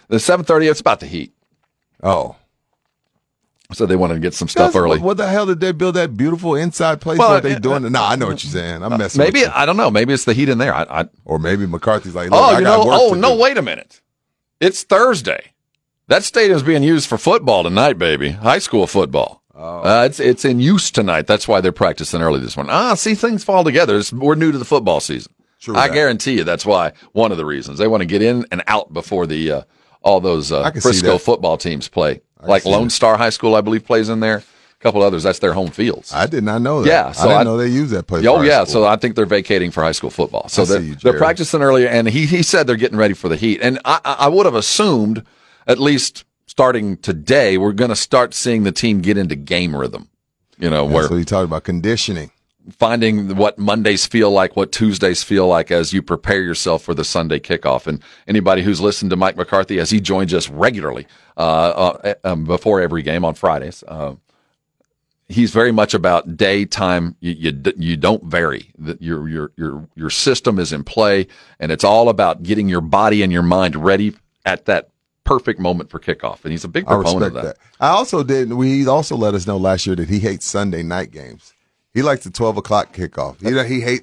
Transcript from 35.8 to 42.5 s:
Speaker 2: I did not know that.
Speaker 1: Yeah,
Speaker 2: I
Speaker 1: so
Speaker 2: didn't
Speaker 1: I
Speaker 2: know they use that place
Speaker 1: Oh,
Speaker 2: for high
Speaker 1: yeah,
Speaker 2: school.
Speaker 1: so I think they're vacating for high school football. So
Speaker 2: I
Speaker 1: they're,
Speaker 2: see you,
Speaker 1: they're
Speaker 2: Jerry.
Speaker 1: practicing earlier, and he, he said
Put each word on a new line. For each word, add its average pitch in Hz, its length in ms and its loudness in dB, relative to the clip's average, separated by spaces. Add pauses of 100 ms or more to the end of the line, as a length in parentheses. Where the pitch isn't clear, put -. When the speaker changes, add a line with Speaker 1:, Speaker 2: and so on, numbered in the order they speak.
Speaker 2:
I 80 140 0
did 143 180 -2
not 107 160 -2
know 135 220 0
that. 139 80 2
Speaker 1:
Yeah, 139 160 4
Speaker 2:
I 65 60 -8
Speaker 1:
so - 160 -4
Speaker 2:
didn't 104 100 6
Speaker 1:
I 113 60 4
Speaker 2:
know 113 120 0
they 120 120 0
use 131 240 0
that 92 140 -4
place 87 200 0
Speaker 1:
Oh, 127 80 6
Speaker 2:
for 170 60 4
high 143 60 2
Speaker 1:
yeah, 139 180 4
Speaker 2:
school. 107 180 2
Speaker 1:
so - 20 4
I 104 120 4
think 113 200 -2
they're 110 80 4
vacating 95 460 0
for 82 120 -4
high 80 100 0
school - 180 -6
football. - 400 -4
So 101 120 0
Speaker 2:
I - 40 4
Speaker 1:
they're, 98 140 2
Speaker 2:
see 82 80 -6
you, 73 80 -8
Speaker 1:
they're 127 160 2
Speaker 2:
Jerry. - 60 0
Speaker 1:
practicing 160 440 0
earlier, 131 260 4
and 117 180 0
he, 143 200 0
he 170 160 2
said 156 240 2